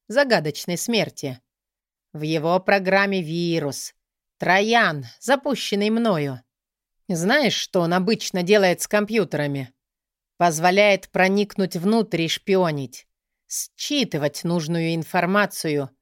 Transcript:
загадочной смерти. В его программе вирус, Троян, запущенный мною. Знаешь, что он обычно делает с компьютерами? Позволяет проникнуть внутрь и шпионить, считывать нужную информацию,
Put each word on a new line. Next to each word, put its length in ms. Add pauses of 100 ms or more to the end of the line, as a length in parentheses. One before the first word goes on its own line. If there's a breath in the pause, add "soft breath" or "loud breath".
загадочной 720
смерти. 640 (720)
В 100
его 380
программе 640
вирус, 720 (440)
Троян, 680 (120)
запущенный 680
мною. 540 (680)
Знаешь, 460
что 260
он 140
обычно 480
делает 400
с 40
компьютерами? 880 (640)
Позволяет 720
проникнуть 680
внутрь 460
и 60
шпионить, 760 (420)
считывать 960
нужную 500
информацию, 960 (120)